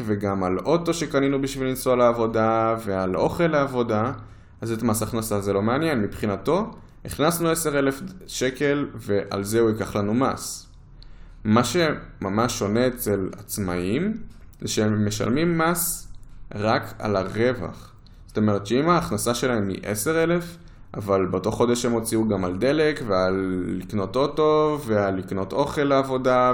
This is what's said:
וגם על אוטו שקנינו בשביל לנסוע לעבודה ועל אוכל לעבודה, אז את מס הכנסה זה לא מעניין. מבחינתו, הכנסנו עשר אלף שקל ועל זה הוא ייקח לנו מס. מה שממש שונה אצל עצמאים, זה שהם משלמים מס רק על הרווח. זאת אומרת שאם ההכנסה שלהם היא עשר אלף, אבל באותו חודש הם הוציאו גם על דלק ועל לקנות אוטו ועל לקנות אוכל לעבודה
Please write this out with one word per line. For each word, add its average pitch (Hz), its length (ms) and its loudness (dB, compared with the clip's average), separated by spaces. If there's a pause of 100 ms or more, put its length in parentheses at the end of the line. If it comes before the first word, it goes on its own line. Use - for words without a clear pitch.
וגם 101 380 0
על 92 160 0
אוטו 165 340 0
שקנינו 139 480 0
בשביל 135 260 -4
לנסוע 127 280 0
לעבודה 113 800 4 (100)
ועל 95 300 0
אוכל 156 320 2
לעבודה, 127 640 0 (500)
אז 113 100 -4
את 113 120 -4
מס 107 200 2
הכנסה 107 380 -2
זה 98 120 0
לא 98 80 2
מעניין. 131 400 0
מבחינתו, 131 720 -2 (340)
הכנסנו 165 440 0
עשר 151 300 0
אלף 135 220 0 (260)
שקל 143 680 0
ועל 101 480 -2
זה 110 160 0
הוא 113 100 6
ייקח 107 260 -2
לנו 104 180 0
מס. 120 540 -2 (760)
מה 107 200 4
שממש 123 960 0
שונה 110 280 2
אצל 101 500 -2
עצמאים, 101 760 -2 (480)
זה - 60 -6
שהם 107 400 2
משלמים 143 500 0
מס 170 500 -2 (480)
רק 110 440 0
על 104 160 -2
הרווח. 95 800 -2 (340)
זאת - 100 -8
אומרת 101 280 2
שאם 135 240 2
ההכנסה 120 440 0
שלהם 117 360 0
היא 95 140 -4
עשר 160 400 0
אלף, 170 340 0 (360)
אבל 98 380 2
באותו 95 200 0
חודש 120 340 2
הם 120 60 2
הוציאו 113 360 0
גם 95 180 2
על 90 120 -2
דלק 147 500 2
ועל 92 600 0
לקנות 95 480 -4
אוטו 151 680 2
ועל 101 300 2
לקנות 95 380 -4
אוכל 143 300 0
לעבודה 131 680 4